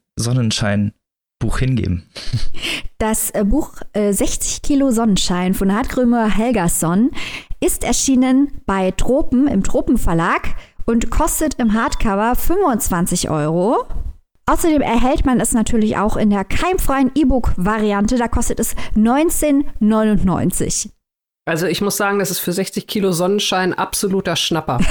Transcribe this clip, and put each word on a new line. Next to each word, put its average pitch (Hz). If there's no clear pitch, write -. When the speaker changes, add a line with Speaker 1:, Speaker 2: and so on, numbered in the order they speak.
Speaker 1:
Sonnenschein-Buch 110
hingeben? 104
Speaker 2:
Das, 220
äh, 208
Buch, 240
äh, 208
sechzig -
Kilo 277
Sonnenschein 190
von 202
Hallgrímur 240
Helgason 202
ist -
erschienen 262
bei 190
Tropen, 262
im 196
Tropen 269
Verlag 180
und 233
kostet 311
im 226
Hardcover 226
fünfundzwanzig 220
Euro. 175
Außerdem 302
erhält 240
man 247
es 220
natürlich 220
auch 208
in 214
der 202
keimfreien 277
E-Book-Variante. 220
Da 233
kostet 233
es -
neunzehn 285
neunundneunzig. 208
Speaker 3:
Also 165
ich 170
muss 202
sagen, 202
das 180
ist 175
für 175
sechzig 190
Kilo 190
Sonnenschein 185
absoluter 185
Schnapper. 151